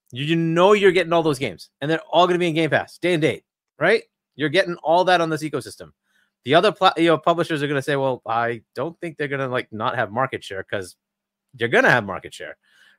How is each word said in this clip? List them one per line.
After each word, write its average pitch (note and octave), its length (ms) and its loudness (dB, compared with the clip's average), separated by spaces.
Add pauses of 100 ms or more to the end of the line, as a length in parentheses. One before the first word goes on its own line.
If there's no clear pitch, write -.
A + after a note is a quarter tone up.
(120)
You, C3 140 -8
you E3 100 0
know E3 380 4
you're G3 180 6
getting E3+ 220 0
all E3+ 100 2
those C#3+ 160 -2
games, G#2 300 -8 (100)
and C#3+ 100 -4
they're D#3+ 120 0 (100)
all F3 160 4
gonna F3 120 0
be F3 100 0
in D3+ 60 -4
Game D#3+ 160 0
Pass, G#2 260 -2
day F3 160 0
and D#3 80 0
date, B2+ 240 -2 (340)
right? F#3+ 240 2 (320)
You're D3 140 -4
getting F3 340 0
all E3+ 220 2
that F3+ 160 4
on E3 80 -2
this D#3 140 -4
ecosystem. A#2 480 -10 (520)
The C3 120 2
other F#3 180 4
pla-, F#3 240 2
you E3 100 4
know, D#3 100 4
publishers E3 460 -2
are D3 40 -2
gonna C#3 140 -2
say, C#3+ 140 -2
"Well, C3+ 320 -2
I A#2 360 -4 (120)
don't E3 240 -8
think E3+ 180 -10
they're C#3+ 120 -6
gonna, C3+ 180 -4
like, B2 240 -6
not A2+ 240 -6
have A2 160 -4
market B2 320 -4
share," F#2+ 200 -12
'cause G2 340 -10 (600)
you're A#2 120 -4
gonna A3 220 2
have A#2+ 140 2
market E2+ 280 -10
share, D2+ 240 -16 (420)